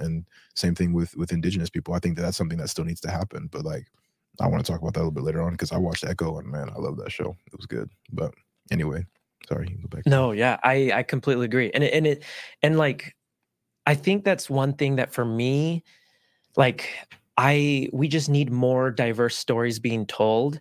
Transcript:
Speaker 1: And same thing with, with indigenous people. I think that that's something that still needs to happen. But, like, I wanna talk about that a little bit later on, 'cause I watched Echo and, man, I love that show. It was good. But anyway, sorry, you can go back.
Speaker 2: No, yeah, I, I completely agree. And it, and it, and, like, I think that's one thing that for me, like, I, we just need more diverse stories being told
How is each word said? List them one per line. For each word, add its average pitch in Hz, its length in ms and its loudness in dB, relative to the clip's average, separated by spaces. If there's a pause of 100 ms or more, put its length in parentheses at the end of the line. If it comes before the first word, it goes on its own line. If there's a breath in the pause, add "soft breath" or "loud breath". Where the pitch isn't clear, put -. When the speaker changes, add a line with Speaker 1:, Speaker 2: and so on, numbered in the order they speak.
Speaker 1:
And 82 240 -4 (300 soft breath)
same 87 200 0
thing 87 200 0
with, 85 200 0
with 85 160 -4
indigenous 85 400 0
people. 85 220 -6
I 87 60 0
think 85 180 -2
that 85 60 -4
that's 87 160 -4
something 82 200 -2
that 76 120 -6
still 80 160 -4
needs 82 160 -6
to - 80 -6
happen. 87 420 -6
But, 76 140 -6
like, 76 200 -8 (540)
I - 80 2
wanna 127 160 2
talk 82 180 -2
about - 120 -4
that 80 60 0
a 82 40 2
little 80 80 0
bit 69 120 -4
later 78 160 -2
on, 85 160 -2
'cause 82 160 -4
I 87 60 -2
watched 85 260 -2
Echo 85 340 -2
and, 76 120 -12
man, 69 180 -6
I - 100 -12
love 69 200 -4
that - 120 -10
show. - 260 -6 (100)
It - 100 -20
was - 100 -16
good. 53 220 -6 (240)
But - 220 -6 (360)
anyway, 82 360 -2 (420)
sorry, 76 200 -4
you 90 80 -8
can - 60 -12
go - 60 -10
back. - 180 -8
Speaker 2:
No, 131 260 4
yeah, 113 300 2
I, 131 300 4
I 120 120 2
completely 127 420 0
agree. 117 260 2
And 139 120 2
it, 135 100 2
and 156 120 4
it, 143 160 0 (400 loud breath)
and, 156 140 6
like, 147 400 0 (720)
I 147 80 6
think 190 300 0
that's 185 260 0
one 135 240 2
thing 139 220 0
that 127 180 -2
for 123 100 0
me, 135 600 0 (720 soft breath)
like, - 340 4 (480 loud breath)
I, 143 560 2
we 139 140 0
just 147 200 0
need 143 220 4
more 127 400 2
diverse 117 460 0
stories 117 420 0
being 113 260 -2
told 117 560 2